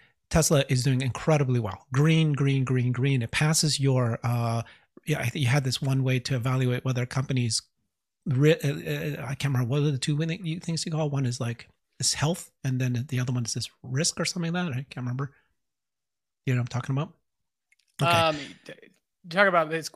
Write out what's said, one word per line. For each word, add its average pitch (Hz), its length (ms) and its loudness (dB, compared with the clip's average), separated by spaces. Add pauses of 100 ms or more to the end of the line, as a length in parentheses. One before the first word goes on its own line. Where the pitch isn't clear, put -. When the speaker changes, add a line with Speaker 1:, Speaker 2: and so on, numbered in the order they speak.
(300)
Speaker 1:
Tesla 151 400 4
is 127 140 2
doing 131 180 2
incredibly 131 580 2
well. 104 320 -6
Green, 156 400 4
green, 135 320 2
green, 127 300 2
green. 131 280 2
It 110 100 -4
passes 151 500 2
your, 127 420 2
uh, 117 380 0 (440)
yeah, 147 140 -2
I 123 80 -2
think 151 160 -2
you 120 60 2
had 135 160 2
this 127 160 -4
one 135 240 0
way 127 140 0
to 135 160 -4
evaluate 127 500 0
whether 123 180 -2
a 123 40 -6
company 131 400 -2
is - 140 -2 (640)
ri-, 147 280 4
uh, - 140 -2
uh, 151 600 -6
I 139 80 -6
can't 139 180 -2
remember, 123 140 0
what 143 120 0
are 147 120 2
the 131 60 -2
two 147 180 -2
winning, 165 300 -4
you, 165 160 -6
things 165 240 -6
you 165 80 -6
call? 151 160 0
One 139 160 -2
is, 120 160 -4
like, 117 260 -6 (320)
is - 140 0
health, - 360 -2 (140)
and 127 160 -2
then 127 300 -2
the 127 100 -2
other 123 140 -2
one 120 120 -2
is - 80 -4
this - 160 -6 (140)
risk 135 360 -2
or 165 60 -2
something 170 280 -4
like 180 120 -2
that. 156 60 -4
I 131 180 -6
can't - 80 -14
remember. 127 360 -6 (1120)
You 127 100 2
know 123 60 2
what 120 120 -6
I'm 123 80 -4
talking 135 140 -4
about? 156 180 -4 (880)
Okay. 170 100 4
Speaker 2:
Um, 165 260 4 (280)
t-, - 80 -16 (500)
you 180 60 -18
talking 196 200 4
about 165 200 2
this, 160 260 -4